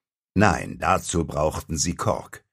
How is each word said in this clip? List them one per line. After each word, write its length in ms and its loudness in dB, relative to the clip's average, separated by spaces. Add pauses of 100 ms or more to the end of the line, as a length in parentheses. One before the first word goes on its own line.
(320)
Nein, 460 2
dazu 460 0
brauchten 520 -2
sie 160 -2
Kork 600 -4